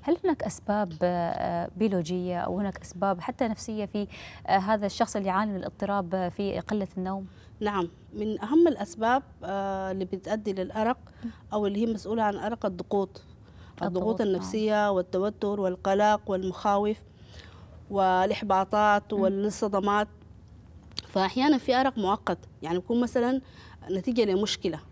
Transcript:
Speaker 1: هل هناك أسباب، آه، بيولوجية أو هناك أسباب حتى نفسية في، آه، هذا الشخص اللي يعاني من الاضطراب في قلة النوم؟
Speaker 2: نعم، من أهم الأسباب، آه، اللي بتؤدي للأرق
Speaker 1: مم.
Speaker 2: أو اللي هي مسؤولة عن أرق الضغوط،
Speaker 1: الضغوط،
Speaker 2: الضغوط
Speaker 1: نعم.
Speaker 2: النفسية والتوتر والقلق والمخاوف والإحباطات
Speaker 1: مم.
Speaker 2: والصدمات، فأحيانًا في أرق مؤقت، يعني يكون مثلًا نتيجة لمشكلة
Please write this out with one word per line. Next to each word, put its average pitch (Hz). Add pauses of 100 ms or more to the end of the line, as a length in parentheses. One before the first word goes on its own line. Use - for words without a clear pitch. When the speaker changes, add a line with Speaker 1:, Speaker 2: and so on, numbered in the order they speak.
Speaker 1:
هل 330
هناك 349
أسباب، 202 (100)
آه، 175
بيولوجية 180
أو 180
هناك 202
أسباب 185
حتى 247
نفسية 214
في، 202 (400)
آه، 190
هذا 202
الشخص 220
اللي 196
يعاني 202
من 190
الاضطراب 185
في 196
قلة 196 (100)
النوم؟ 190 (340)
Speaker 2:
نعم، 202 (240)
من 214
أهم 311
الأسباب، 233 (200)
آه، 196
اللي 190
بتؤدي 202
للأرق 214 (260)
Speaker 1:
مم. 233 (240)
Speaker 2:
أو 208
اللي 202
هي 226
مسؤولة 220
عن 208
أرق 220
الضغوط، 190 (520)
Speaker 1:
الضغوط، -
Speaker 2:
الضغوط 190
Speaker 1:
نعم. 208
Speaker 2:
النفسية 208
والتوتر 196
والقلق 196
والمخاوف 202 (920)
والإحباطات 196
Speaker 1:
مم. 202
Speaker 2:
والصدمات، 202 (1000)
فأحيانًا 254
في 247
أرق 262
مؤقت، 196 (240)
يعني 165
يكون 233
مثلًا 247 (500)
نتيجة 226
لمشكلة 190 (120)